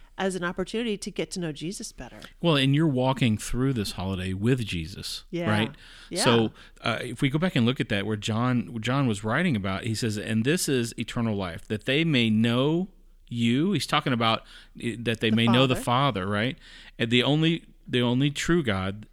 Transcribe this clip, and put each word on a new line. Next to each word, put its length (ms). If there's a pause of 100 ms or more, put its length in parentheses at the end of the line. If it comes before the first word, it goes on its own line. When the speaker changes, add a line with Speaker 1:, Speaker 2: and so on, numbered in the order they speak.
(180)
Speaker 1:
as 160
an 100
opportunity 540
to 120
get 220
to 80
know 100
Jesus 420
better. 280 (220)
Speaker 2:
Well, 140
and 180
you're 120
walking 520
through 340
this 200
holiday 420
with 320
Jesus, 640
Speaker 1:
Yeah. 200
Speaker 2:
right? 200 (400)
Speaker 1:
Yeah. 140
Speaker 2:
So, 280 (300)
uh, 180
if 220
we 80
go 80
back 180
and 80
look 160
at 80
that, 180
where 100
John, 640
John 240
was 180
writing 320
about, 280
he 100
says, 240
"And 260
this 240
is 300
eternal 380
life, 320
that 180
they 180
may 240
know 600 (400)
you." 440
He's 140
talking 260
about, 320 (360)
eh, 180
that 220
they 100
Speaker 1:
The 60
Speaker 2:
may 100
know 200
the 80
Speaker 1:
Father. 480
Speaker 2:
Father, 40
right? 320 (400)
"And 120
the 120
only, 420 (220)
the 160
only 280
true 320
God, 500